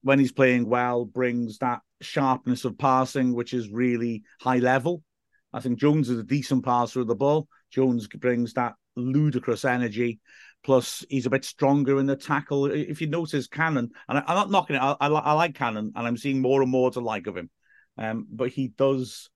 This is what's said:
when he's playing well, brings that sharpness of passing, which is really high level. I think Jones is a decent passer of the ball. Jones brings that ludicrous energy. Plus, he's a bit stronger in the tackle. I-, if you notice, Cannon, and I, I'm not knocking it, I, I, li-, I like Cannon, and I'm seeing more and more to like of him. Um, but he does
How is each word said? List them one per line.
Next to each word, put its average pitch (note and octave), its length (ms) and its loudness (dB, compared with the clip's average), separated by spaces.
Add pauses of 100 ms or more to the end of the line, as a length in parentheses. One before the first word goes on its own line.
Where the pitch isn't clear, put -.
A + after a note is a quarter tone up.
when C3+ 160 4
he's C3 140 4
playing B2 360 4
well, B2 360 0
brings A#2+ 560 -2
that A#2+ 220 -2 (200)
sharpness B2+ 640 0
of G#2+ 140 -4
passing, C3 560 2
which A#2+ 200 -4
is A2+ 160 -4
really A#2 540 -2 (180)
high B2+ 180 2
level. C3+ 440 0 (480)
I - 80 -8
think A#2+ 180 -2
Jones D3 320 2
is A#2+ 100 -2
a A2 40 -8
decent C3 400 -2
passer B2 380 0
of A#2 60 -4
the A2+ 80 0
ball. C#3+ 320 0 (220)
Jones B2 380 0
brings A#2+ 460 -2
that A#2+ 220 -2 (200)
ludicrous B2+ 680 0
energy. A#2+ 540 -2 (440)
Plus, - 440 2
he's C3 200 -2
a - 20 0
bit C3 160 0
stronger C#3 540 2
in C3+ 80 0
the C#3 80 0
tackle. C#3 500 -2
I-, C#3+ 40 0 (200)
if D3 100 -8
you D#3+ 80 -4
notice, D#3 400 -4
Cannon, D3 440 -2 (180)
and A#2 80 0
I, - 100 -2
I'm E3+ 80 0
not F#3+ 160 0
knocking E3 240 0
it, B2+ 60 0
I, C#3 180 2
I, C#3+ 80 0
li-, D3+ 160 2
I D3+ 100 2
like D#3+ 200 2
Cannon, A2 420 -4
and A#2 120 -4
I'm A#2+ 100 -2
seeing C3+ 240 -2
more C3+ 220 4
and B2+ 80 0
more B2+ 200 2
to B2 80 -6
like A2 280 -6
of F2+ 100 -6
him. F2 120 -10 (480)
Um, A2 320 -6
but B2 200 -4
he B2+ 200 -4
does C3+ 680 -2